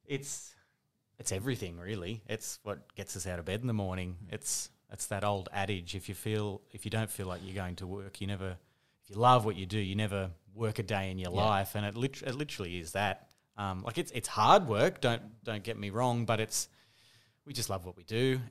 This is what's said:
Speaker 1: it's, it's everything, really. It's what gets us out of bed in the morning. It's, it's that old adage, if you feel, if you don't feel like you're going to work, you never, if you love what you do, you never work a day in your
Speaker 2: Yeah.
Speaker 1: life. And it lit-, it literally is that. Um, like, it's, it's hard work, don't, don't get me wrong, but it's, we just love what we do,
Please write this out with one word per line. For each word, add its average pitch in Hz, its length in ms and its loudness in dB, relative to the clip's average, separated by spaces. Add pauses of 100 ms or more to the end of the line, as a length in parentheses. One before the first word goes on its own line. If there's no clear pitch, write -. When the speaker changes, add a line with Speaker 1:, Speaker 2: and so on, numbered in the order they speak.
Speaker 1:
it's, - 480 -6 (640)
it's - 140 -4
everything, 98 460 -2
really. 98 500 -6
It's - 340 -6
what - 320 -8
gets - 220 -8
us 90 100 -6
out 90 120 -2
of 82 60 -8
bed 95 160 -2
in 127 60 -2
the 120 60 2
morning. 92 440 -2 (140)
It's, - 400 -4 (200)
it's - 160 -8
that 101 180 -2
old 101 280 0
adage, 98 420 -2
if 95 140 -8
you 101 60 -6
feel, 104 460 -2 (120)
if 110 120 -14
you 107 60 -4
don't 110 200 0
feel 98 160 -6
like 90 180 -4
you're 92 100 -10
going 90 220 -4
to 95 100 -8
work, 98 340 -10
you 95 60 -4
never, 95 300 -4 (460)
if - 80 -20
you 101 60 -12
love 120 280 10
what 107 120 0
you 95 100 -4
do, 104 120 -2
you 95 160 0
never 98 360 0 (240)
work 110 240 -2
a 117 40 -2
day 95 280 -2
in 92 80 -4
your 90 140 -4
Speaker 2:
Yeah. 95 100 2
Speaker 1:
life. 101 320 4
And 104 120 0
it 104 100 -4
lit-, 135 260 -2
it 131 120 -4
literally 104 440 -6
is 82 140 -8
that. 98 360 0 (280)
Um, 95 260 -2
like, 110 160 -4
it's, 165 140 -4
it's - 160 -4
hard 160 380 8
work, 123 340 4
don't, 117 220 2 (220)
don't 107 180 -4
get 110 160 -4
me 101 120 -4
wrong, 120 340 2
but 110 160 4
it's, - 280 -2 (800)
we 147 60 -12
just 117 180 -4
love 95 140 0
what 90 120 -10
we 90 80 -20
do, 131 360 2 (100)